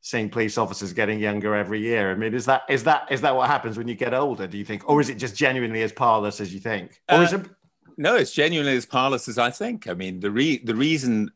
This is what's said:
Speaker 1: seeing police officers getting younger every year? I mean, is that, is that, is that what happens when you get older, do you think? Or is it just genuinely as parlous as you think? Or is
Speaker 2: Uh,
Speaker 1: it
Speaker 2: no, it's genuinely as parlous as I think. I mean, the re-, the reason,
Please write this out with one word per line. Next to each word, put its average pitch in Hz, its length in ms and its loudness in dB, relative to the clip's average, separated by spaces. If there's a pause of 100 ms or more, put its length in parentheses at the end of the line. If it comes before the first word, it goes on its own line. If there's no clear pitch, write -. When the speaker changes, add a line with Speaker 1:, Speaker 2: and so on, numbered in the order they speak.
Speaker 1:
seeing 110 260 -4
police 110 300 -2
officers 95 340 -2
getting 107 280 -2
younger 104 360 -2
every 104 260 -2
year? 110 300 0
I 95 40 -2
mean, 110 180 -4
is 120 120 -4
that, 131 220 2
is 127 160 0
that, 151 280 2
is 123 100 -2
that 139 140 2
what 127 120 2
happens 117 300 0
when 117 100 -6
you 117 80 -6
get 120 180 -2
older, 127 340 -2
do 95 100 -10
you 101 80 -8
think? 104 240 -8
Or 147 100 6
is 131 100 2
it 120 100 -6
just 113 160 -6
genuinely 120 480 0
as 107 100 -2
parlous 110 480 2
as 92 120 -6
you 98 60 -10
think? 98 400 -6 (100)
Or 170 120 8
is 175 120 4
Speaker 2:
Uh, 202 40 0
Speaker 1:
it - 120 -6 (460)
Speaker 2:
no, 175 200 2
it's 160 180 2
genuinely 147 420 2
as 120 120 -2
parlous 131 400 0
as 117 100 -6
I 120 140 2
think. 226 360 -8
I 90 60 -4
mean, 92 260 -6
the 104 120 -2
re-, 135 260 2
the 110 180 -4
reason, 127 600 0